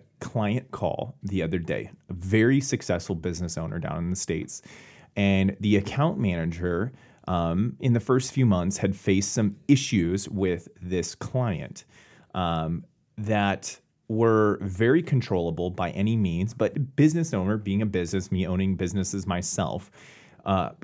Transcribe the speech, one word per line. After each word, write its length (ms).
client 520
call 500
the 200
other 160
day, 320
a 20
very 480
successful 540
business 420
owner 220
down 200
in 120
the 60
States. 440
And 440
the 160
account 420
manager, 760
um, 520
in 140
the 60
first 320
few 120
months 320
had 180
faced 380
some 240
issues 600
with 400
this 320
client, 680
um, 500
that 640
were 540
very 400
controllable 680
by 200
any 260
means, 360
but 440
business 360
owner, 240
being 240
a 60
business, 460
me 120
owning 300
businesses 500
myself, 640
uh, 240